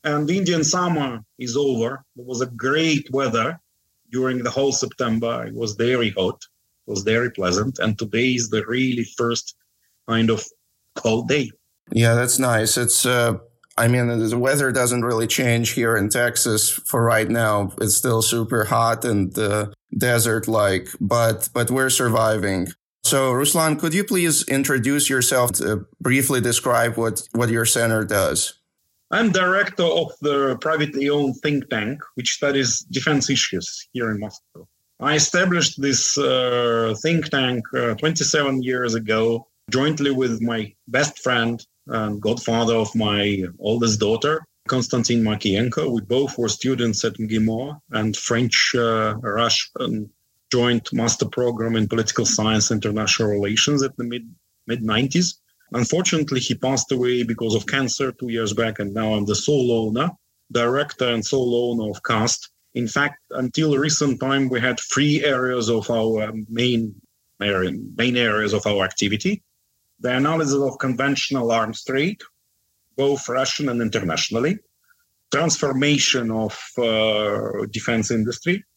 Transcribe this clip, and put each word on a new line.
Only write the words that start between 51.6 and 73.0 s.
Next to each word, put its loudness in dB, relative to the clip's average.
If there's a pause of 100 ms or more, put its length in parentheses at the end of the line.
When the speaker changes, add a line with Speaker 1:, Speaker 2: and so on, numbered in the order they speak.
Speaker 1:
in 2
political 0
science, 2
international 0
relations 2
at -4
the -6
mid, -8 (380)
mid -4
nineties. 0 (320)
Unfortunately, 0
he -2
passed -2
away 0
because -2
of -2
cancer -2
two -8
years -2
back, -2
and -6
now 0
I'm 0
the 0
sole 2
owner, 0 (400)
director 0
and 0
sole 0
owner 0
of -8
cast. 0 (240)
In -2
fact, -2 (140)
until 0
recent 2
time, 0
we 0
had 0
three 2
areas 0
of 0
our 0 (160)
main 0 (480)
area, 0 (260)
main 2
areas 2
of 0
our 2
activity. 0 (580)
The -2
analysis 2
of 0
conventional 0
arms -2
trade, -2 (720)
both 0